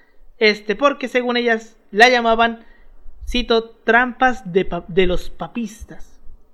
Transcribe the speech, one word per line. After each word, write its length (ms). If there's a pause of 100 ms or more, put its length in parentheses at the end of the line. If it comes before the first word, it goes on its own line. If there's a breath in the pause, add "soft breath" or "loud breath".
(380 soft breath)
este, 380
porque 320
según 300
ellas 400 (140)
la 180
llamaban, 560 (640 soft breath)
cito, 420 (140)
"trampas 680
de 140
pa-, 220
de 200
los 220
papistas". 880 (340)